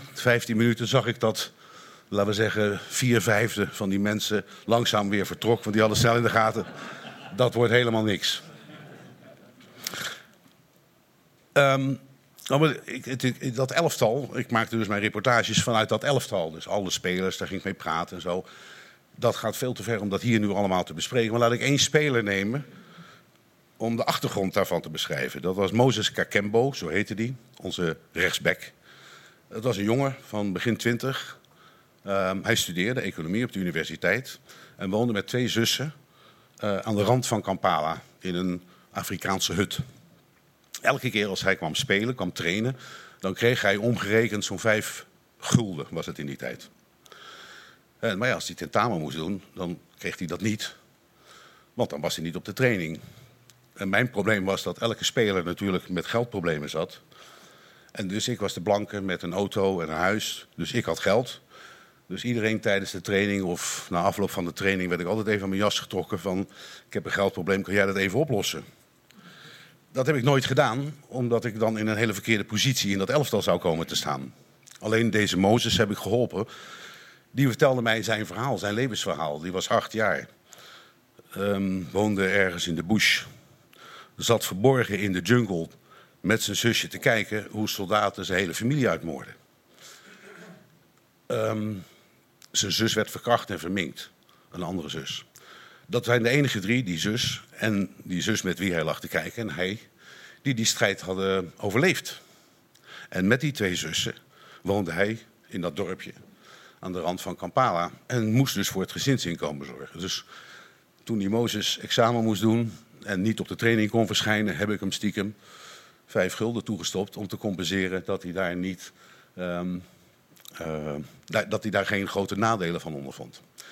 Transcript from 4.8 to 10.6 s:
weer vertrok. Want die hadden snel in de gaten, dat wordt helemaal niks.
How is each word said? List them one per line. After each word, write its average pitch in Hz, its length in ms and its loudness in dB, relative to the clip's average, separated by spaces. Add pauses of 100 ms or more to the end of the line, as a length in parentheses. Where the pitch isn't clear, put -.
weer 101 160 2
vertrok. 110 340 2
Want 110 120 -4
die 107 100 4
hadden 110 180 4
snel 117 160 6
in 117 80 2
de 113 60 4
gaten, 110 360 2 (720)
dat 120 180 2
wordt 117 180 4
helemaal 113 320 4
niks. - 380 0 (3000)